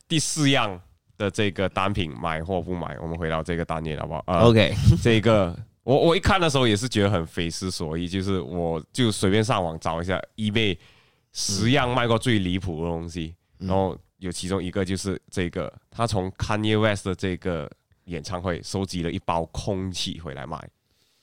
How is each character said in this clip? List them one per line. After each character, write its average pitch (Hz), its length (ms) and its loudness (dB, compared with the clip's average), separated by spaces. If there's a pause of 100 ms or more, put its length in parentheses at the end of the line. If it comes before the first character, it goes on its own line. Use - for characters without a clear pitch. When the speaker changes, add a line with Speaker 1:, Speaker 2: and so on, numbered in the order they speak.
Speaker 1:
第 160 120 0
四 143 320 2
样 110 280 0 (380)
的 101 140 0
这 104 220 0
个 95 180 0
单 95 200 0
品， 87 300 -2
买 80 240 -4
或 92 160 -2
不 90 140 -4
买， 80 260 -8
我 82 60 -8
们 82 120 -4
回 82 120 -2
到 80 120 0
这 85 140 -2
个 82 80 -2
单 80 200 -4
页 76 140 -6
好 78 80 -6
不 76 60 -8
好？ 78 140 -6
呃， 87 140 2
Speaker 2:
OK。 113 340 8 (280)
Speaker 1:
这 113 200 6
个， 98 360 4 (240)
我， 131 160 2
我 165 160 6
一 190 60 2
看 190 180 4
的 165 120 2
时 139 80 2
候 127 100 6
也 104 80 6
是 120 100 -2
觉 107 160 2
得 101 80 4
很 85 160 0
匪 85 200 -4
夷 82 40 -4
所 92 200 -6
思， 85 380 -4
就 95 140 -2
是 95 200 -2
我 82 400 -4 (100)
就 120 180 2
随 98 200 0
便 110 120 4
上 107 220 0
网 80 160 -6
找 82 220 -2
一 - 20 -6
下 92 160 -2 (160)
eBay 107 400 0 (560)
十 104 380 0
样 127 240 2
卖 120 120 2
过 113 120 4
最 113 200 2
离 90 200 0
谱 85 240 -6
的 85 80 -2
东 85 180 -6
西， 82 260 -8 (240)
Speaker 2:
嗯。 95 80 -10
Speaker 1:
然 95 80 0
后 95 220 0 (220)
有 92 120 -6
其 90 180 -8
中 95 140 -2
一 90 80 -6
个 98 140 -2
就 92 140 -2
是 95 220 -4 (100)
这 90 180 -2
个， 82 240 -6 (180)
他 117 160 -2
从 92 260 -2
Kanye 107 460 0
West 107 280 0
的 92 80 -2
这 92 240 -4
个 82 300 -6 (360)
演 85 180 -8
唱 90 180 -8
会 87 220 -4
收 98 220 -4
集 90 180 -4
了 82 80 -2
一 90 100 -4
包 82 260 -2
空 95 440 -6
气 87 300 -6
回 71 140 -12
来 69 120 -12
卖， 80 160 -10 (600)